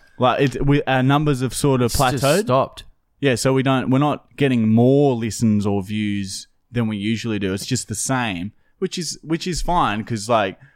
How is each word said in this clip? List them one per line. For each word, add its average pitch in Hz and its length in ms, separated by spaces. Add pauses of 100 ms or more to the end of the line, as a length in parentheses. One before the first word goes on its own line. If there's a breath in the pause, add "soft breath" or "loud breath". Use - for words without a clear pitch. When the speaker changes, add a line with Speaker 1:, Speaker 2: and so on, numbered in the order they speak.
(180 loud breath)
Speaker 1:
like, 127 380
it, 143 100
we, 143 180
our 131 180
numbers 139 400
have 127 120
sort 135 280
of 123 40
Speaker 2:
It's 113 120
just 131 260
Speaker 1:
plateaued. 151 180
Speaker 2:
stopped. 127 420 (360)
Speaker 1:
Yeah, 135 140
so 131 200
we 135 100
don't, 131 260
we're 131 80
not 143 380
getting 123 340
more 127 460
listens 110 500
or 101 160
views 101 680 (240)
than 117 160
we 107 80
usually 104 440
do. 95 140
It's 98 120
just - 220
the 107 80
same, 107 560 (260)
which 185 220
is, 160 240
which 165 240
is 165 160
fine 123 400
'cause, 110 260
like, 104 300 (160 soft breath)